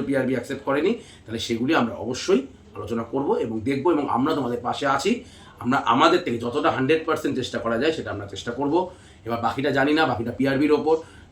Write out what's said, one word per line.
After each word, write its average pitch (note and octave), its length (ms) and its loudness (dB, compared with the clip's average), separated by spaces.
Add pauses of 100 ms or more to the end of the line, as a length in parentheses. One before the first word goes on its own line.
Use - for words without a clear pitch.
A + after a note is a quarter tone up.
পিআরবি C3 280 0
অ্যাকসেপ্ট B2 320 -8
করেনি, D3+ 240 2 (320)
তাহলে A2 220 -8
সেগুলি A#2+ 280 0
আমরা A#2 200 2 (100)
অবশ্যই C3 360 2 (360)
আলোচনা A2 360 -4
করব C3+ 160 -2 (160)
এবং A2+ 120 -4 (120)
দেখব C#3 160 -2 (120)
এবং D3 80 0 (120)
আমরা C#3 220 2
তোমাদের A#2+ 280 -2
পাশে A#2+ 200 -2 (100)
আছি। - 140 0 (520)
আমরা A#2+ 160 2 (160)
আমাদের E3 300 6
থেকে B2 200 -4
যতটা C#3+ 320 0
হান্ড্রেড C#3+ 300 2
পার্সেন্ট D3+ 340 -2
চেষ্টা A#2 240 -6
করা A#2 180 0
যায় D#3+ 140 2
সেটা G#2+ 180 -6
আমরা G2+ 200 -8
চেষ্টা A#2 240 -8
করব। C#3+ 160 0 (520)
এবার A#2 200 -2
বাকিটা C3+ 320 0
জানি C#3+ 200 4
না, D#3+ 120 4
বাকিটা A#2+ 280 -2
পিআরবির C3+ 400 2
ওপর, D#3 160 2 (380)